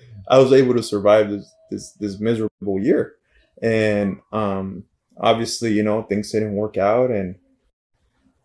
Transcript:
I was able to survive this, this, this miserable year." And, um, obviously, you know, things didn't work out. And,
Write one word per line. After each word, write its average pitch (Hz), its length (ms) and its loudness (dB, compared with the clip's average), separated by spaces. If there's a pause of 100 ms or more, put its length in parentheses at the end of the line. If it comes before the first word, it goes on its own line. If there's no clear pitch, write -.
(280)
I 135 100 6
was 131 140 6
able 127 220 6
to 117 80 0
survive 104 480 2
this, 101 220 -8 (180)
this, 101 220 -12
this 101 280 -8
miserable 107 600 -4
year." - 340 0 (480)
And, 107 560 0 (140)
um, 98 520 -6 (340)
obviously, 113 540 -2
you 104 100 2
know, 107 200 0
things 101 280 -6
didn't 107 240 -2
work - 220 -4
out. 113 340 0
And, 92 260 -4 (1080)